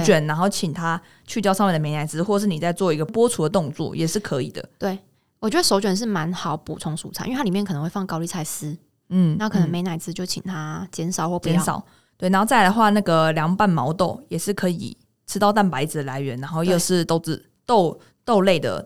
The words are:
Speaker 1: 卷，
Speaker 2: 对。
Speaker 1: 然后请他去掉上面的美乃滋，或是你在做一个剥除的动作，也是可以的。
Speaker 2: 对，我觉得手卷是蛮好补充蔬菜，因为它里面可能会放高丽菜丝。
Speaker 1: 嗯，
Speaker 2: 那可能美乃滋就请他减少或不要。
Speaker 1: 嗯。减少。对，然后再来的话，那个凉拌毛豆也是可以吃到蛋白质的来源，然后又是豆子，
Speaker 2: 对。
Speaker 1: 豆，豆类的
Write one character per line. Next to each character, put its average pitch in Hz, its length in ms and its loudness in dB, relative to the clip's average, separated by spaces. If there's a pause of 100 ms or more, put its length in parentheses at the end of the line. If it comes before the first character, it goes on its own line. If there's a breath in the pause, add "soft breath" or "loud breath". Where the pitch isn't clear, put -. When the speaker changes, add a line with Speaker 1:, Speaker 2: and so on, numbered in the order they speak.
Speaker 1:
卷， 160 180 6
Speaker 2:
对。 151 60 -2
Speaker 1:
然 151 80 -2
后 180 120 2
请 185 240 -2
他 165 280 -4 (260 soft breath)
去 - 140 -6
掉 196 120 2
上 202 140 2
面 185 80 2
的 156 60 0
美 151 120 -2
乃 151 140 -4
滋， 156 160 -4
或 202 160 2
是 208 80 -2
你 160 140 0
在 170 120 0
做 175 200 0
一 151 40 -2
个 156 80 -2
剥 226 240 2
除 233 140 -2
的 151 60 2
动 160 240 0
作， - 240 -6
也 165 100 0
是 190 140 -2
可 156 200 -4
以 156 100 -6
的。 - 140 -12 (140)
Speaker 2:
对， 190 180 -4 (440)
我 214 100 -2
觉 285 80 0
得 359 60 2
手 196 160 2
卷 196 160 0
是 233 100 -4
蛮 175 260 -2
好 165 240 -4
补 - 220 -10
充 160 180 -6
蔬 - 160 -12
菜， - 120 -10
因 240 80 -6
为 254 40 -4
它 285 60 -2
里 208 80 0
面 202 140 0
可 196 80 -4
能 147 100 -4
会 160 60 -4
放 190 180 -6
高 165 140 -4
丽 170 80 -6
菜 165 160 -8
丝。 151 320 -8 (320)
Speaker 1:
嗯， 175 280 2
Speaker 2:
那 214 120 -2
可 202 100 0
能 165 100 4
美 175 140 -2
乃 175 160 -4
滋 165 160 -10
就 175 100 -8
请 - 200 -6
他 160 480 -8
减 165 180 -4
少 170 180 -2
或 175 80 -2
不 175 120 -4
要。 165 60 2
Speaker 1:
嗯。 - 20 4
减 175 80 2
少。 160 200 -4 (320 soft breath)
对， 185 140 -2
然 190 100 6
后 220 60 2
再 254 120 4
来 190 100 6
的 196 40 4
话， 220 180 4
那 208 100 4
个 160 320 4
凉 160 240 0
拌 214 120 4
毛 156 240 2
豆 180 360 -2
也 170 100 -4
是 202 160 -2
可 196 140 -2
以 - 280 -6 (300)
吃 - 140 -6
到 208 120 6
蛋 208 160 4
白 139 160 -2
质 156 140 -4
的 143 60 -2
来 135 160 -6
源， 131 180 -4
然 139 100 -8
后 160 140 -2
又 180 160 4
是 175 260 2
豆 165 140 2
子， 160 180 -4
Speaker 2:
对。 - 100 -12 (200)
Speaker 1:
豆， 190 340 4 (240 soft breath)
豆 214 180 4
类 185 180 4
的 107 260 -2